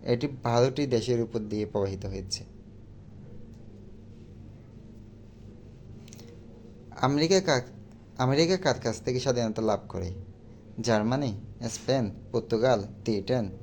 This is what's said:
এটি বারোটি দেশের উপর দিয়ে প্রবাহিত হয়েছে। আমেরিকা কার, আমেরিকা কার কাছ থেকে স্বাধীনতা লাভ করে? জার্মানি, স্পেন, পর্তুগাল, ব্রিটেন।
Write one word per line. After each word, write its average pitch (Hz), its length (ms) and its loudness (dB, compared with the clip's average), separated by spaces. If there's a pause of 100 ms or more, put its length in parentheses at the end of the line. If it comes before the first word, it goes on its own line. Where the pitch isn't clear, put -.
এটি 123 240 2
বারোটি 131 600 4
দেশের 120 340 4
উপর 113 180 0
দিয়ে 107 260 -2
প্রবাহিত 98 400 -2
হয়েছে। 95 380 -6 (4000)
আমেরিকা 156 380 6
কার, 147 220 4 (560)
আমেরিকা 151 400 6
কার 156 220 2
কাছ 113 220 -2
থেকে 127 180 0
স্বাধীনতা 120 420 2
লাভ 107 180 4 (100)
করে? 90 220 -4 (720)
জার্মানি, 117 520 4 (360)
স্পেন, 123 420 2 (200)
পর্তুগাল, 117 480 4
ব্রিটেন। 104 720 0 (140)